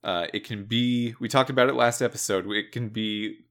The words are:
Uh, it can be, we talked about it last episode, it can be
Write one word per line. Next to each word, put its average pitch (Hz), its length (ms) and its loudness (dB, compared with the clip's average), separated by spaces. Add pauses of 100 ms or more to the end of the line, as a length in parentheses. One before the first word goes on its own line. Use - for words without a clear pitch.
Uh, 87 280 -2
it 104 120 -4
can 101 220 -8
be, 120 520 0
we 123 100 -4
talked 131 220 4
about 127 180 6
it 139 60 0
last 120 260 2
episode, 98 520 0
it 104 180 -2
can 117 200 -6
be 107 480 -4 (120)